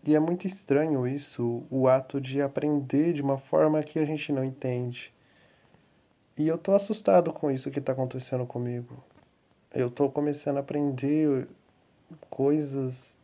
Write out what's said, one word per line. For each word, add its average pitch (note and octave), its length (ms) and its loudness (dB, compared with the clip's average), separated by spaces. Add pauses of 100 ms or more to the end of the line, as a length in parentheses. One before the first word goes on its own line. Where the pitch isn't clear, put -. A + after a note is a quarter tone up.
E D3+ 100 4
é D3+ 60 6
muito E3+ 260 -2
estranho D3 600 0
isso, A#2+ 640 -4
o C3 180 4
ato C3 320 2
de C3+ 220 -4
aprender D3 720 0
de C#3+ 80 -4
uma C#3 160 0
forma D#3 440 2
que D3+ 160 -6
a D#3 60 2
gente D3 260 -6
não C3+ 140 0
entende. B2 680 -6 (1200)
E D3+ 100 0
eu D#3+ 120 0
tô F#3+ 160 2
assustado G3 580 4
com D3 180 -2
isso C3 200 -4
que C#3 100 -4
tá C3+ 120 -2
acontecendo B2+ 520 -4
comigo. B2 580 -6 (720)
Eu B2 160 0
tô C#3 200 0
começando D3 480 -2
a - 20 -2
aprender C#3+ 880 0 (800)
coisas C#3 680 -2 (300)